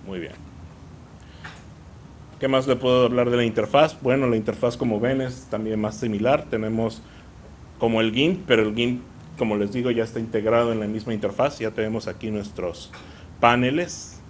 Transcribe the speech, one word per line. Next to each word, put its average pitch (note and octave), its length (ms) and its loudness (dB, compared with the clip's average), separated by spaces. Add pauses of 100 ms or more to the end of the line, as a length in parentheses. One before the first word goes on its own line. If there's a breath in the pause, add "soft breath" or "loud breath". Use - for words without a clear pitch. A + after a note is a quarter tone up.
Muy F#2+ 140 -8
bien. D#2 140 -10 (2000 loud breath)
¿Qué C3+ 80 -2
más C3+ 200 4
le C3 80 4
puedo B2+ 300 6
hablar B2 260 2
de B2 60 4
la A#2+ 80 4
interfaz? A#2 540 4
Bueno, C3 280 2
la A#2 80 2
interfaz, A2 420 0
como A2 220 0
ven, C3 220 0
es B2+ 280 -8
también A2 320 -2
más G#2+ 160 -2
similar. A2+ 540 0
Tenemos A2 500 -2 (800 loud breath)
como A2+ 200 2
el A2+ 140 2
gimp, E3 320 2
pero A2 160 6
el G#2+ 140 0
gimp, A#2+ 260 0 (380)
como G#2+ 160 0
les G2+ 180 0
digo, B2 160 0
ya A2+ 140 2
está A2+ 160 -6
integrado A2+ 520 2
en A2 100 -2
la G#2+ 40 -2
misma A2 300 -4
interfaz. G#2 420 -2
Ya A2 140 -4
tenemos A2 360 -4
aquí A2 220 -8
nuestros G2 600 -6 (480 loud breath)
paneles. B2+ 800 2 (100)